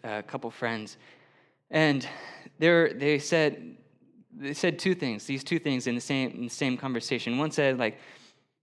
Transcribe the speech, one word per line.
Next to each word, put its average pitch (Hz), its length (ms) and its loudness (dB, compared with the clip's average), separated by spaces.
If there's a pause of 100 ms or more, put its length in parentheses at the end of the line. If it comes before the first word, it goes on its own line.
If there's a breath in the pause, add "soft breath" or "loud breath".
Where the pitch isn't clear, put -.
a 107 200 -4
couple 123 280 -8
friends, 113 460 -6 (760 soft breath)
and 147 380 2 (500 loud breath)
they 160 120 6
were, 170 220 6
they 143 280 2
said, 147 560 0 (560)
they 139 220 -6
said 170 260 0
two 185 160 4
things, 120 300 -4
these 135 180 -4
two 123 160 0
things 131 260 0
in 123 80 0
the 120 60 -2
same, 131 300 -2
in - 140 -8
the 120 40 -6
same 127 280 -2
conversation. 120 640 -2
One 151 140 0
said, 139 260 2
like, 110 200 -2 (640 loud breath)